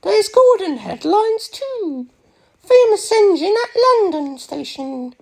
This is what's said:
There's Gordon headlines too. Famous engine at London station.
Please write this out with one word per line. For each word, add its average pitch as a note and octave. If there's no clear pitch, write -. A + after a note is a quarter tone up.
There's G#4+
Gordon G4+
headlines G#4
too. F4+
Famous A4+
engine G4+
at A#4+
London F4
station. C4+